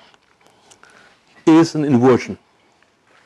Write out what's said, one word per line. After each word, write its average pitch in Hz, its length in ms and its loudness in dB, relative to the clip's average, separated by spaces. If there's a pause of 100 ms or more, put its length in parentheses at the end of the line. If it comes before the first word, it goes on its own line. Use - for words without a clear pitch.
(1500)
is 160 300 2
an 151 100 -6
inversion. 120 520 -2 (880)